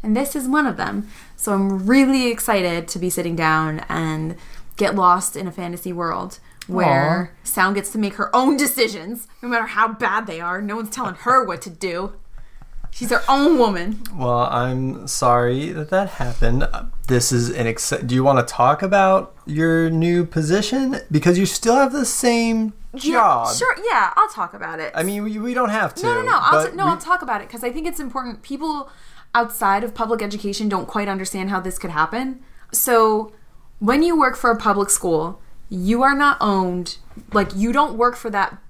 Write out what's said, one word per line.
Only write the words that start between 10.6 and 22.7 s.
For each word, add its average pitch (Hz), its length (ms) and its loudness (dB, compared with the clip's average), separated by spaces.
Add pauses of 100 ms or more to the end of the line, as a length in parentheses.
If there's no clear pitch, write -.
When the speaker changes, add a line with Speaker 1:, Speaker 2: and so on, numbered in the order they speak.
Speaker 1:
No 208 160 -4
one's 220 140 -8
telling 220 240 -6
her 254 280 4
what 185 200 -6
to 190 80 -14
do. 180 420 -6 (800)
She's 226 200 -4
her 233 160 2
own 285 300 4
woman. 214 460 0 (100)
Speaker 2:
Well, 123 280 2 (100)
I'm 127 580 -2
sorry 127 640 2
that 156 160 -8
that 190 220 0
happened. 123 540 2
Uh, - 220 -2 (200)
this 123 260 2
is 120 160 2
an 120 180 -4
ex-, 113 280 -4 (100)
do 123 100 -2
you 131 80 4
wanna 135 200 4
talk 131 400 2
about 190 520 2 (120)
your 165 420 2
new 170 380 2
position? 208 720 0 (140)
Because 175 280 4
you 190 80 4
still 226 300 2
have 269 160 4
the 277 120 -2
same 226 680 0 (200)